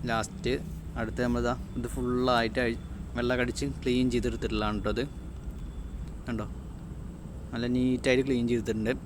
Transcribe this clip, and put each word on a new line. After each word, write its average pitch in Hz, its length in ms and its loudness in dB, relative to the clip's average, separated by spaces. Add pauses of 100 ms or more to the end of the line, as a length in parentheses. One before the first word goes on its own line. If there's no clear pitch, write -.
(100)
ലാസ്റ്റ്. 113 440 0 (460)
അടുത്ത് 110 260 -2
നമ്മളിതാ 120 280 2 (260)
ഇത് 120 160 -4
ഫുള്ളായിട്ട് 123 680 2
അഴി-, 117 140 0 (380)
വെള്ളം 123 240 4
കടിച്ച് 123 260 0 (140)
ക്ലീൻ 127 320 4
ചെയ്തെടുത്തിട്ടുള്ളതാണ് 107 720 2
കേട്ടോ. 107 160 2
ഇത് - 20 2 (1200)
കണ്ടോ, 110 180 -2 (1040)
നല്ല 117 140 -2 (100)
നീറ്റായിട്ട് 127 520 4
ക്ലീൻ 123 240 4
ചെയ്തിട്ടുണ്ട്. 110 400 2 (140)